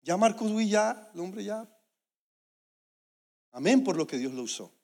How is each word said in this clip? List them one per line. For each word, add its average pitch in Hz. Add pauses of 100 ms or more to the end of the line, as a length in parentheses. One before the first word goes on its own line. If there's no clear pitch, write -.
Ya 170
Marcos 220
Witt, 220
ya, 214
el 170
hombre 190
ya. 220 (1800)
Amén 214
por 185
lo 156
que 139
Dios 127
lo 127
usó. 107 (120)